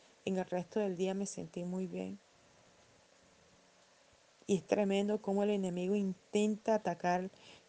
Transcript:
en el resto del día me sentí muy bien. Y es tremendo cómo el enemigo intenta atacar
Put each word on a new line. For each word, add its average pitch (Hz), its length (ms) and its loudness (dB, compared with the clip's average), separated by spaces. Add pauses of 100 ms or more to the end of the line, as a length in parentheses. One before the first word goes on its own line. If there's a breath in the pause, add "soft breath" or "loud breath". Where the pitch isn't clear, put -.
(260 soft breath)
en 190 120 0
el 185 80 0
resto 180 340 -4
del 196 160 0
día 190 180 0
me 196 120 -4
sentí 175 380 -8
muy 180 240 -4
bien. 185 320 -8 (2250)
Y 202 120 4
es 165 100 -10
tremendo 202 540 2
cómo 196 220 0
el 208 60 2
enemigo 190 460 0
intenta 208 800 0
atacar 180 540 0 (400 loud breath)